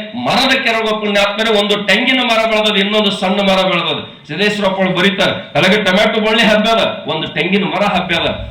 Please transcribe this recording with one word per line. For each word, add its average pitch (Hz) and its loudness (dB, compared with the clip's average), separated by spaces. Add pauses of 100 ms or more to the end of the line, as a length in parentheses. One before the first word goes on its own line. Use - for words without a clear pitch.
(160)
ಮರದ 247 0 (120)
ಕೆರಳುವ 220 -2
ಪುಣ್ಯಾತ್ಮರೇ, 202 0
ಒಂದು 202 0
ತೆಂಗಿನ 254 0
ಮರ 226 0
ಬೆಳೆದದ, 214 0
ಇನ್ನೊಂದು 202 2
ಸಣ್ಣ 196 -2
ಮರ 190 2
ಬೆಳೆದದ. 160 -4
ಸಿದ್ದೇಶ್ವರಪ್ಪಗಳು 190 0
ಬರೀತಾರೆ, 180 0
"ಕೆಳಗೆ 185 2
ಟೊಮ್ಯಾಟೊ 202 2
ಬಳ್ಳಿ 220 2
ಹಬ್ಬ್ಯಾದ, 214 2
ಒಂದು 156 -4
ತೆಂಗಿನ 190 0
ಮರ 175 -2
ಹಬ್ಬ್ಯಾದ." 170 -2 (240)